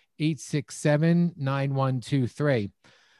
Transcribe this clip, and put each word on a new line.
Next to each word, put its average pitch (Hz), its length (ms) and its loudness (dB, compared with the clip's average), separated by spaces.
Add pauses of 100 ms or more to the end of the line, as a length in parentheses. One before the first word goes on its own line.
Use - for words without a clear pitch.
(200)
eight 151 180 0
six - 380 -6
seven, 165 600 2
nine 139 380 -2
one 131 260 0
two 127 280 0
three. 127 420 0 (500)